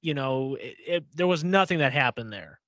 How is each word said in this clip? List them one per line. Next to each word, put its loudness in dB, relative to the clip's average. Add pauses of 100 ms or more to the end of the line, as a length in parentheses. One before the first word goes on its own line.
You -2
know, -2
it, -14 (100)
it, -2 (120)
there 0
was 2
nothing 4
that 4
happened 0
there. -14